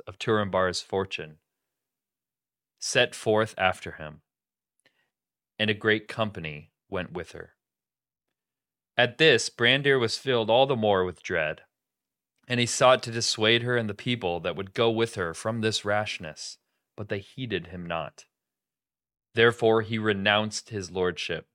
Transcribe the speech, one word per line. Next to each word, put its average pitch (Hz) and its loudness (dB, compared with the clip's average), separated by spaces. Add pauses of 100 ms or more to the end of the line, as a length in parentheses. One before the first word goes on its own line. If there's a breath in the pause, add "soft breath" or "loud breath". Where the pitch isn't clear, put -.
of 92 -16
Turambar's 95 0
fortune, 85 -6 (1400)
set - 0
forth 107 0
after 92 -2
him, 76 -16 (1400)
and 107 0
a 107 0
great 107 0
company 82 -8 (180)
went 90 -6
with 85 -10
her. 85 -16 (1400)
At 120 2
this, 151 6
Brandir 135 2
was 113 0
filled 117 0
all 123 6
the 139 0
more 104 2
with 90 -8
dread, 78 -4 (840)
and 123 -2
he 120 2
sought 127 6
to 117 -10
dissuade 113 2
her 123 0
and 113 -2
the 101 -8
people 95 -4
that 85 -4
would 95 -10
go 117 2
with 113 -2
her 85 -4
from 113 -6
this 107 -2
rashness, 104 -6 (380)
but 104 -12
they 101 -4
heeded 101 -8
him 90 -12
not. 80 -8 (1080)
Therefore 113 4
he 110 -6
renounced 104 0
his 95 -8
lordship, 90 -4